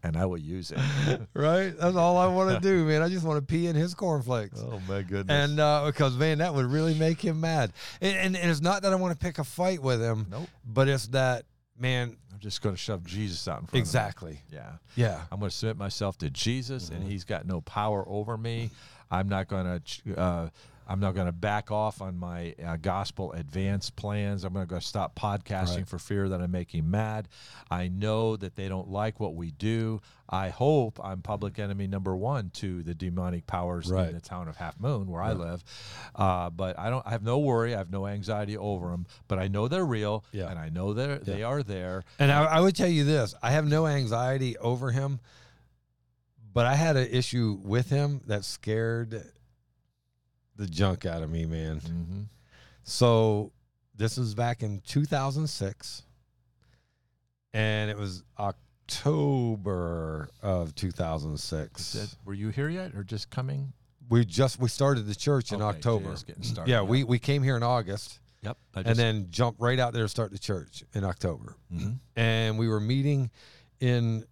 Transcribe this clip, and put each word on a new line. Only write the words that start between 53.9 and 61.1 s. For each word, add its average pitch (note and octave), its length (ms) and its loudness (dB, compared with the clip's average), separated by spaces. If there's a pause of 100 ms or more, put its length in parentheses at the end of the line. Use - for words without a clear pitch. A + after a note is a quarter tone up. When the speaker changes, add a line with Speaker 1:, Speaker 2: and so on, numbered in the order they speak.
Speaker 2:
this A2 240 -2
was A2+ 160 0
back A#2+ 280 -2
in G2+ 200 -6
two D3 240 0
thousand C#3 400 -2
six, - 560 -6 (1500)
and G#2+ 360 2
it G#2 60 -4
was G2 260 -6 (160)
October G2+ 1900 -2 (140)
of F2 320 0
two F#2 160 -2
thousand D#2+ 480 -2